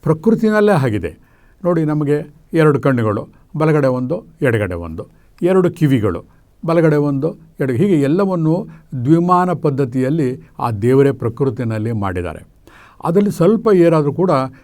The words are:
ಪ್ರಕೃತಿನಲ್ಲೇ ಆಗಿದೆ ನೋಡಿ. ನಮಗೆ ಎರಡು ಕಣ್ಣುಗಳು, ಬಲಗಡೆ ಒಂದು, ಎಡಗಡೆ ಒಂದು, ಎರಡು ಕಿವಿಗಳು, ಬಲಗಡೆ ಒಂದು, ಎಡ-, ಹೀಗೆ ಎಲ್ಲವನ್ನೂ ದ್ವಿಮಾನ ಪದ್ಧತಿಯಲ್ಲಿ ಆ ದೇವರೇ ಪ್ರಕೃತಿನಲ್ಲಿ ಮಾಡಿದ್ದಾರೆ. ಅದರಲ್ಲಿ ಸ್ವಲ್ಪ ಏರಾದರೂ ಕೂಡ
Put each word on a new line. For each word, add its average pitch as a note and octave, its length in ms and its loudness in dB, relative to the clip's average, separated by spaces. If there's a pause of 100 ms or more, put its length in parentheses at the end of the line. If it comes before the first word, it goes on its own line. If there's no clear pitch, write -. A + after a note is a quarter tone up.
ಪ್ರಕೃತಿನಲ್ಲೇ G#3+ 680 2
ಆಗಿದೆ G#2 460 -2 (460)
ನೋಡಿ. E3+ 200 0
ನಮಗೆ D3+ 500 -2 (180)
ಎರಡು D#3 280 4
ಕಣ್ಣುಗಳು, A#2 480 0 (280)
ಬಲಗಡೆ D3+ 300 2
ಒಂದು, B2+ 380 -4 (180)
ಎಡಗಡೆ G#2 320 0
ಒಂದು, E2+ 340 -10 (340)
ಎರಡು F3+ 280 0
ಕಿವಿಗಳು, B2+ 540 -2 (420)
ಬಲಗಡೆ D#3+ 300 2
ಒಂದು, C#3+ 380 -2 (260)
ಎಡ-, C3 160 -2
ಹೀಗೆ F3 240 2
ಎಲ್ಲವನ್ನೂ F3 680 0 (380)
ದ್ವಿಮಾನ F3 480 2
ಪದ್ಧತಿಯಲ್ಲಿ C3+ 960 -2 (100)
ಆ A#2+ 120 -4
ದೇವರೇ B2+ 420 2
ಪ್ರಕೃತಿನಲ್ಲಿ A#2 800 -4
ಮಾಡಿದ್ದಾರೆ. F2+ 540 -6 (580)
ಅದರಲ್ಲಿ F#3+ 260 0
ಸ್ವಲ್ಪ G#3 440 2
ಏರಾದರೂ D#3+ 380 4
ಕೂಡ F3+ 180 0 (340)